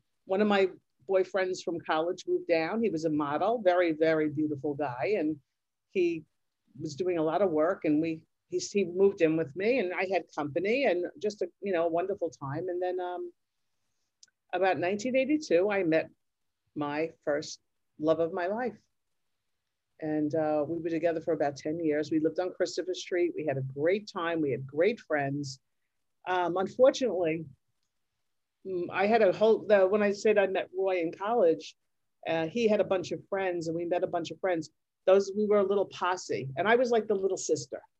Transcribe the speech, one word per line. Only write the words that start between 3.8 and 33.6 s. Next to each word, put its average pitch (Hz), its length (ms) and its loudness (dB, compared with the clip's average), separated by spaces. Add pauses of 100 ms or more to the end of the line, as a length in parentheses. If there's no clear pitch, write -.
very 156 360 2
beautiful 147 460 -4
guy. 139 440 -4
And 156 180 -2 (540)
he 170 340 0 (560)
was 156 160 -8
doing 180 220 -2
a 156 40 0
lot 160 200 2
of 190 80 4
work, 165 340 0
and 151 160 2
we, 160 200 -2 (280)
he, 180 100 -4
he 196 260 0
moved 190 360 2
in 160 160 4
with 160 200 -4
me, 220 220 0
and 180 140 -2
I 180 200 -2
had 175 100 0 (120)
company 175 500 -2
and 175 200 2 (160)
just 208 220 -4
a, 180 60 -4 (140)
you 196 100 -4
know, 170 140 2
wonderful 175 440 -2
time. 151 380 -8
And 180 140 -4
then, 180 180 -4
um, 180 320 -8 (1200)
about 180 260 2
nineteen 208 380 -2
eighty-two, 254 540 2
I 196 120 2
met 156 280 2 (680)
my 147 340 -4 (140)
first 151 340 -4 (400)
love 156 220 2
of 165 140 0
my 175 120 -2
life. 220 300 -4 (1200)
And, 151 340 -2
uh, 151 340 0
we 165 140 -6
were 170 80 -4
together 165 300 -2
for 165 120 -4
about 147 240 -2
ten 160 260 -6
years. 151 280 0
We 160 100 2
lived 160 180 0
on 185 140 -4
Christopher 175 420 -4
Street. 175 400 -2
We 151 120 -6
had 139 100 0
a 135 240 -6
great 196 320 0
time. 170 280 -2
We 147 100 0
had 135 160 -4
great 180 340 0
friends. 139 580 -4 (720)
Um, 180 300 0
unfortunately, 190 880 2 (1200)
mm, 180 260 -6
I 190 140 2
had 226 160 4
a 180 100 6
whole, 214 340 4
the, 196 200 6
when 208 160 2
I 202 100 2
said 208 260 4
I 196 80 4
met 185 220 -2 (100)
Roy 190 220 0
in 165 120 -2
college, 185 640 0 (540)
uh, 165 180 0
he 220 220 0
had 208 120 4
a 185 40 2
bunch 180 280 -2
of 165 160 -6
friends 180 400 -4